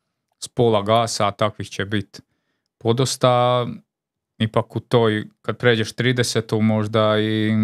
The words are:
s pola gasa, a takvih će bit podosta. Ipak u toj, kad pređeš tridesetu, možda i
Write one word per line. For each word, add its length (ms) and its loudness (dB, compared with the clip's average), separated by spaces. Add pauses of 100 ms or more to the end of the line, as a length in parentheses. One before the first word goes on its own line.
(400)
s 80 -12
pola 340 2
gasa, 460 0
a 40 -2
takvih 380 -4
će 160 -8
bit 360 -6 (560)
podosta. 920 0 (680)
Ipak 380 -2
u 40 -6
toj, 460 0 (160)
kad 160 -8
pređeš 360 0
tridesetu, 680 -2
možda 580 2
i 320 0 (120)